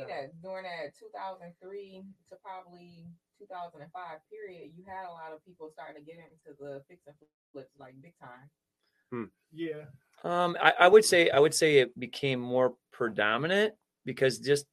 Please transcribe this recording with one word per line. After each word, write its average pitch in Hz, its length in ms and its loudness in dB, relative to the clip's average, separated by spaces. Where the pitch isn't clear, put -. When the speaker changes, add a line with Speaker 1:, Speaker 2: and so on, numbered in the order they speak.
Speaker 1:
down. - 20 -14
Speaker 2:
that, 165 340 -14
during 190 220 -12
that 165 340 -12
two 220 160 -20
thousand 185 360 -14
three 190 420 -18
to 185 140 -20
probably 175 640 -20
two 202 80 -20
thousand 175 360 -16
and 160 100 -20
five 170 260 -16
period, 196 480 -20
you 180 100 -20
had 185 200 -14
a 175 40 -16
lot 160 120 -16
of 156 120 -20
people 160 260 -20
starting 156 260 -20
to 147 140 -20
get 165 80 -20
into 156 320 -20
the 139 280 -14
fix 180 180 -20
and 147 100 -20
flips, 135 260 -20
like, 131 240 -20
big 170 160 -20
time. 131 320 -20
Speaker 3:
Hmm. 120 140 -8
Speaker 1:
Yeah. 156 320 -10
Speaker 4:
Um, 175 360 -2
I, 156 200 6
I 175 80 8
would 202 160 10
say, 170 260 4
I 135 80 4
would 151 160 4
say 151 240 6
it 123 200 4
became 123 420 -4
more 127 340 0
predominant 123 840 0
because 127 340 0
just 139 340 0